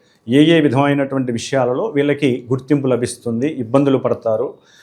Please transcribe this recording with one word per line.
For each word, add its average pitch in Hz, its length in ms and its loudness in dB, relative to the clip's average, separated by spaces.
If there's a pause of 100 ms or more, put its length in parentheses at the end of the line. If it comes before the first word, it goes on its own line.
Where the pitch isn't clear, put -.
(300)
ఏ 151 280 6
ఏ 156 40 4
విధమైనటువంటి 135 680 0
విషయాలలో 123 520 -2
వీళ్ళకి 139 640 0
గుర్తింపు 131 380 0
లభిస్తుంది, 120 600 -2
ఇబ్బందులు 135 500 0
పడతారు, 113 560 -2 (300)